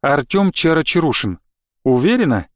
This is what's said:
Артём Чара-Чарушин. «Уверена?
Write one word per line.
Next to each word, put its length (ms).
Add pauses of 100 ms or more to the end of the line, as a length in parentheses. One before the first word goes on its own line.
Артём 520
Чара-Чарушин. 880 (420)
«Уверена? 720